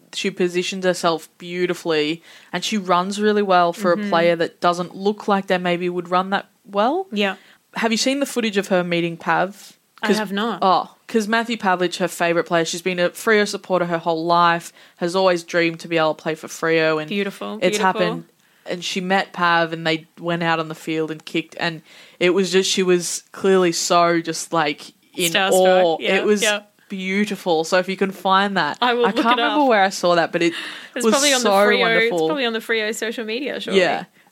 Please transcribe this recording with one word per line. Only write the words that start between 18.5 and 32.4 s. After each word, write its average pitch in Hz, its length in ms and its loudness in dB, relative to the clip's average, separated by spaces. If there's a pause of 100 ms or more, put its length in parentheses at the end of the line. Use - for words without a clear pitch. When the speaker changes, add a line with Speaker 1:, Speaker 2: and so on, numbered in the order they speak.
Speaker 1:
And 175 180 -8
she - 160 -4
met 185 320 -2
Pav, 170 400 0
and 165 140 -6
they 160 200 -2 (140)
went 170 220 -4
out 165 180 0
on 156 80 -6
the 156 60 -10
field 160 360 -4
and 156 140 -12
kicked, - 340 -6
and 165 220 -4 (400)
it 175 100 4
was 180 220 2
just, 190 180 2
she 196 120 0
was 180 400 0 (100)
clearly 185 400 2
so 170 480 2
just, 165 320 -8
like, 151 400 -2 (240)
in 175 160 -2
Speaker 2:
Starstruck. 185 500 4
Speaker 1:
awe. 165 180 2
Speaker 2:
Yeah, 175 180 0
Speaker 1:
It 202 60 -2
was 208 200 2
Speaker 2:
yeah. 208 160 0 (280)
Speaker 1:
beautiful. 190 760 -2
So 180 140 2
if 185 100 0
you 190 80 -4
can 190 160 0
find 190 440 0
that. 151 240 -2
Speaker 2:
I 240 140 2
will 240 120 2
Speaker 1:
I - 20 4
Speaker 2:
look 226 80 -2
Speaker 1:
can't 240 220 2
Speaker 2:
it 233 40 0
Speaker 1:
remember 294 200 0
Speaker 2:
up. 269 60 2
Speaker 1:
where 214 140 4
I 190 60 4
saw 180 260 0
that, 165 180 2
but 170 100 0
it 170 100 2 (420)
Speaker 2:
It's 247 100 -4
Speaker 1:
was 226 80 4
Speaker 2:
probably 285 200 4
on 254 80 2
Speaker 1:
so 226 100 2
Speaker 2:
the 196 60 4
Freo, 208 240 4
Speaker 1:
wonderful. 226 380 2
Speaker 2:
it's 160 100 2
probably 285 180 -2